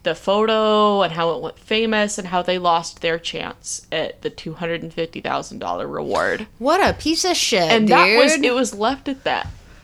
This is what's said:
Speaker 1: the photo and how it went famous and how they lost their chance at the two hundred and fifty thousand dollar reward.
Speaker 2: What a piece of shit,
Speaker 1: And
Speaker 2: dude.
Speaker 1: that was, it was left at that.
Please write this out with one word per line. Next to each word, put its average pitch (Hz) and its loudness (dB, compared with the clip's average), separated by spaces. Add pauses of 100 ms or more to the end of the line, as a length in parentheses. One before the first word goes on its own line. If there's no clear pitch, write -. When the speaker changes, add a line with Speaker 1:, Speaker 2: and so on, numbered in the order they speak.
Speaker 1:
the 165 0
photo 214 2
and 170 0
how 165 -2
it 151 -4
went - -10
famous 214 -2
and 185 -8
how 180 0
they 180 0
lost 170 0
their 165 -2
chance - -10
at 160 -6
the 151 -4
two - -12
hundred 165 -6
and 165 -10
fifty 165 -6
thousand - -6
dollar 90 -4
reward. 98 -2 (120)
Speaker 2:
What 294 2
a 233 4
piece 320 -2
of 359 0
shit, - 0
Speaker 1:
And 214 4
Speaker 2:
dude. 254 6
Speaker 1:
that 311 6
was, 277 6
it 277 2
was 247 0
left 233 -2
at 269 -6
that. 127 -2 (360)